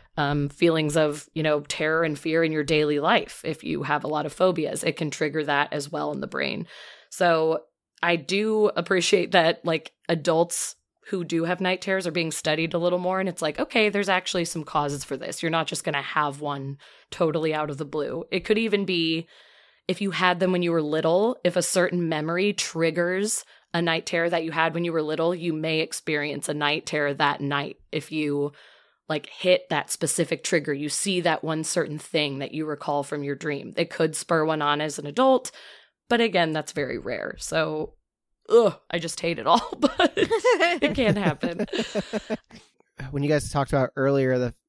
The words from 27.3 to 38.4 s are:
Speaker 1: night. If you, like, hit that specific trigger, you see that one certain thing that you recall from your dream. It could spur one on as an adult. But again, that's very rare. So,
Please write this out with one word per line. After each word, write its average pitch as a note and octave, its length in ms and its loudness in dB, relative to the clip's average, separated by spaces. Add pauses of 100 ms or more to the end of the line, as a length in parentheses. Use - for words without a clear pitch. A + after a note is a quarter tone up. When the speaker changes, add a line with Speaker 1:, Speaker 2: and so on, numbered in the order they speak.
Speaker 1:
night. C#3+ 340 -2 (160)
If D3 200 -4
you, D3 420 -2 (560)
like, D3+ 180 -4
hit - 420 2
that D3 220 -2
specific D#3+ 500 -2
trigger, D3+ 320 0
you C#3+ 140 -6
see F3+ 340 -2
that E3 220 0
one D#3 220 -2
certain D#3 340 -2
thing D3 400 -2
that C#3 140 -8
you D#3 120 -4
recall D3 380 -2
from C#3+ 220 -6
your C#3+ 100 -4
dream. C#3+ 400 -8
It E3 140 -2
could D#3+ 260 0
spur D#3+ 300 0
one D#3 160 0
on D3 180 2
as D3+ 200 -4
an D3 60 -8
adult. B3+ 460 2 (560)
But A#3 140 2
again, F3 320 2
that's D#3 180 -4
very C3+ 280 -4
rare. - 400 -8
So, D#3 540 -2 (540)